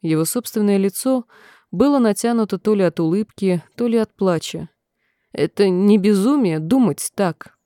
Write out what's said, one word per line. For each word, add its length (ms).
Его 220
собственное 540
лицо 480
было 280
натянуто 600
то 160
ли 80
от 180
улыбки, 640
то 100
ли 120
от 160
плача. 540
«Это 360
не 300
безумие 600
думать 560
так». 520